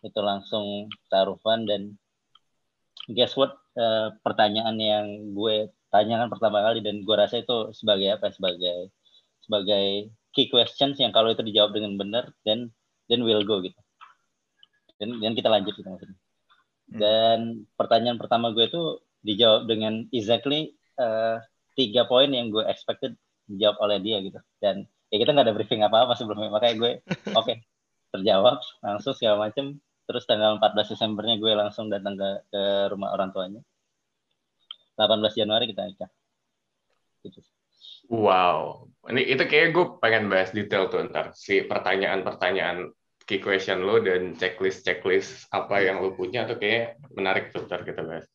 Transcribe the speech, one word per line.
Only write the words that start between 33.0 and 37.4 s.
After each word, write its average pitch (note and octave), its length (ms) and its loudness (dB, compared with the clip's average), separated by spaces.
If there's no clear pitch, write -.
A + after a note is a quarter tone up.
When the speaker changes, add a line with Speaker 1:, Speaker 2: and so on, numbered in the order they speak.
Speaker 1:
orang F#2+ 160 -4
tuanya. F#2+ 300 -8
Delapan G#2+ 300 2
belas G#2 100 0
Januari G#2+ 320 0
kita G2+ 240 -8
nikah. F#2+ 220 -16
Gitu. - 160 -20